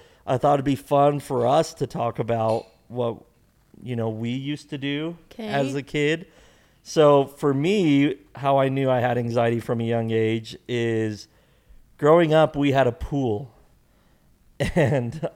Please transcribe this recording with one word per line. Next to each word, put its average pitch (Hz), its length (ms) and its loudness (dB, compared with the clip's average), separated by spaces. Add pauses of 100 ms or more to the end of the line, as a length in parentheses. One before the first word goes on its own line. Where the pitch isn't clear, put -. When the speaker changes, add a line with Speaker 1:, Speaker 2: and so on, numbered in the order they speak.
(280)
Speaker 1:
I 131 100 0
thought 143 180 2
it'd 135 100 -4
be 139 100 0
fun 143 440 2
for 123 280 -2
us 151 280 0
to 135 120 -6
talk 117 320 -6
about 113 460 -2 (220)
what, 117 300 -6 (640)
you 120 140 -10
know, 113 140 -4
we 113 200 -6
used 135 400 -8
to 147 80 -10
do 147 400 -6 (120)
Speaker 2:
'Kay. 220 180 -14
Speaker 1:
as 135 280 -4
a 143 60 -6
kid. 156 460 -4 (560)
So 147 420 6
for 139 280 -2
me, 147 640 2 (200)
how 139 220 0
I 135 120 2
knew 135 200 0
I 127 120 2
had 120 160 0
anxiety 117 420 0
from 117 220 -4
a - 20 -2
young 113 280 -2
age 113 460 -2 (100)
is 113 600 -4 (720)
growing 156 340 6
up, 156 220 4
we 143 160 0
had 135 160 2
a 120 40 2
pool. 127 640 -6 (1040)
<laughs> 117 160 -4
And 147 600 0